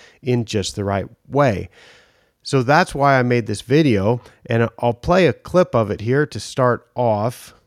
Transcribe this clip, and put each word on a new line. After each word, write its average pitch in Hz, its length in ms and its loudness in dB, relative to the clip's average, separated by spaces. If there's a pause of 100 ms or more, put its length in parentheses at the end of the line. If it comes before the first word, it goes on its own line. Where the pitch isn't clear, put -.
(200)
in 123 240 -2
just 101 300 -4
the 107 80 -6
right 98 240 -2 (220)
way. 113 400 0 (760)
So 131 220 -2
that's 151 320 0
why 139 200 2
I 127 60 2
made 123 240 0
this 107 140 -6
video, 123 600 2 (240)
and 117 240 0 (120)
I'll 120 120 0
play 170 360 2
a 117 40 2
clip 180 400 0
of 113 160 0
it 95 120 -6
here 127 260 0
to - 140 -12
start - 560 -2
off. 117 580 -2 (120)